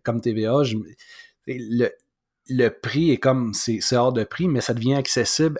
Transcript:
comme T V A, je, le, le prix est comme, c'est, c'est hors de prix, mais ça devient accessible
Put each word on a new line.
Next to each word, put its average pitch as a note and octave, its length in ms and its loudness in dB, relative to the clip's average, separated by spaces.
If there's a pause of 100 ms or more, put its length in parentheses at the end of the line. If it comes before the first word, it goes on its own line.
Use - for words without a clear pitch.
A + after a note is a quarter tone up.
comme A#2 180 -2
T A#2 120 -2
V G#2+ 140 -2
A, C#3 160 2
je, A2+ 140 -2 (720)
le, A#2+ 420 -2 (580)
le B2 220 2
prix D3+ 420 0
est A#2+ 60 4
comme, B2+ 360 0
c'est, A2 280 -2
c'est B2 160 0
hors B2+ 160 2
de A#2 100 -2
prix, - 240 -4
mais C3+ 140 2
ça - 120 -2
devient A#2+ 220 0
accessible C#3 640 0